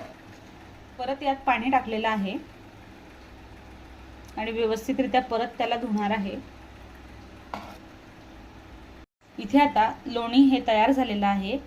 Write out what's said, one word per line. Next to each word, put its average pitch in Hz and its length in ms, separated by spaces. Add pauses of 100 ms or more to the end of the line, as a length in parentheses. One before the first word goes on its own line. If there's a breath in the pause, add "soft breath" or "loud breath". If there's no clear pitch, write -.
(1000)
परत 269 240
यात 269 140 (100)
पाणी 240 240
टाकलेलं 226 380
आहे 208 280 (2000)
आणि 220 140
व्यवस्थितरित्या 226 720
परत 233 260 (100)
त्याला 233 180
धुणार 208 340
आहे. 202 260 (3000)
इथे 208 200
आता 226 340 (140)
लोणी 240 300
हे 262 300
तयार 226 240
झालेलं 220 360
आहे. 202 400